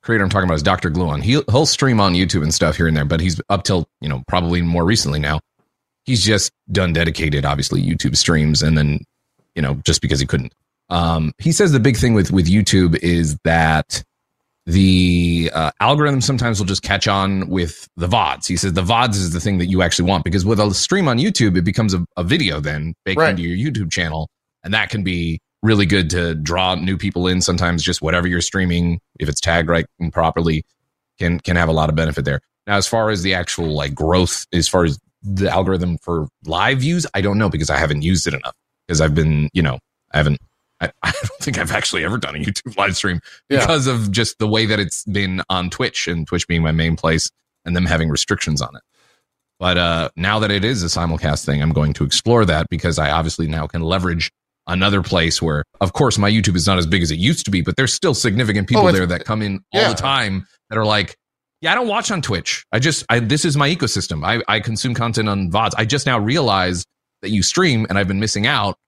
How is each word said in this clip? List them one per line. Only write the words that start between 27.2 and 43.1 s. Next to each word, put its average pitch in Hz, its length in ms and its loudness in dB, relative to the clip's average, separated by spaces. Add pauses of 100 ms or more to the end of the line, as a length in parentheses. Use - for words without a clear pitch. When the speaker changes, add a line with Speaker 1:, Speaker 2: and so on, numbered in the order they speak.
Speaker 1:
in. 92 120 0
Sometimes 87 420 0
just 90 200 -4
whatever 87 260 0
you're 87 140 0
streaming, 87 580 0 (180)
if 78 100 -4
it's 71 120 -4
tagged 82 300 0
right 85 160 2 (120)
and 82 140 -4
properly, 82 520 0 (540)
can, 87 220 0
can 90 160 -2
have 85 120 2
a 80 40 2
lot 78 160 2
of 76 80 0
benefit 78 300 -2
there. 71 140 -2 (260)
Now, 101 100 0
as 98 100 0
far 110 240 0
as 98 120 -2
the 92 120 0
actual, 85 400 -4
like, 71 200 -2
growth, 85 580 0
as 85 160 2
far 90 160 2
as 78 140 0 (240)
the 98 280 -2
algorithm 90 480 0
for 82 300 -4 (160)
live 104 360 0
views, 165 340 0
I 98 80 0
don't 101 160 2
know 110 100 2
because 78 220 -2
I 71 80 0
haven't 73 240 0
used 85 240 0
it 73 80 -2
enough, 64 200 -10 (320)
'cause 78 140 -2
I've 76 140 4
been, 76 400 2
you 90 80 2
know, 65 160 -2 (340)
I 73 60 0
haven't, 73 200 2 (420)
I, 82 160 -6
<laughs> - 60 -12
I - 80 -2
don't 571 320 -8
think - 160 -4
I've 82 140 -4
actually - 320 -2
ever 95 140 -2
done 73 180 -8
a - 20 -8
YouTube 95 380 -6
live 98 200 0
stream 90 220 -2 (320)